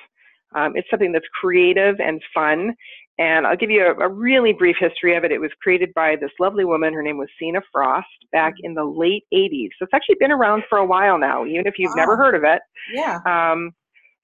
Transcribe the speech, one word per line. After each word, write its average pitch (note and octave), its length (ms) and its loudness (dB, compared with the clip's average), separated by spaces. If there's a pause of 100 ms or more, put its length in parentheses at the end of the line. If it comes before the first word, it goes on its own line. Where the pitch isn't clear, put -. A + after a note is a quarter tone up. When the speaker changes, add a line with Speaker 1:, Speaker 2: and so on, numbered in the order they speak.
(560)
Speaker 1:
Um, D3+ 180 -2
it's - 160 -6
something G3 220 0
that's D#3+ 140 -4 (120)
creative F#3 640 2
and D#3+ 200 -4 (120)
fun, E3 420 0 (440)
and D#3+ 280 2
I'll G#2+ 100 2
give G#3+ 140 -4
you G#3 140 4
a, E3+ 160 4
a F3+ 80 2
really A#3 440 2
brief F3 280 2
history F3 340 0
of E3+ 100 0
it. D#3+ 60 -2
It C3+ 100 -2
was D#3 100 -6 (120)
created F3+ 320 0
by D#3 220 0
this D3 140 -6 (100)
lovely G3 240 0
woman. D#3+ 300 0
Her D#3 80 -4
name D3 160 -6
was C#3 100 -8 (100)
Sina E3 220 -4 (100)
Frost C#3 360 0 (260)
back D#3+ 300 0
in E3 120 -12
the D#3 100 -4
late E3+ 460 -2
eighties. D#3+ 480 0
So - 60 -10
it's F#3+ 100 -2
actually - 240 2
been C#4 140 2
around G#3+ 380 2
for G#3 80 2
a G3 80 2
while F#3 320 2
now, C3+ 260 -2
even E3 220 -4
if G3+ 100 -4
you've F3 180 -4
never F3 220 2
Speaker 2:
Wow. C4+ 80 2
Speaker 1:
heard B3+ 100 4
of D#3 100 0
it. D#3+ 180 4 (300)
Speaker 2:
Yeah. A#3+ 340 -6
Speaker 1:
Um, E3+ 460 0 (520)